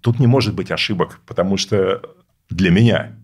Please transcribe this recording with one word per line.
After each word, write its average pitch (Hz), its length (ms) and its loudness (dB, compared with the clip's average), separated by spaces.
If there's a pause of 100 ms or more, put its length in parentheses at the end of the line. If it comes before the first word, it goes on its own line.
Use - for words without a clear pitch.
Тут 120 180 0
не 131 80 4
может 120 260 2
быть 87 180 -8
ошибок, 85 540 -6
потому 95 320 -2
что 95 440 -2 (480)
для 87 200 0
меня 101 540 2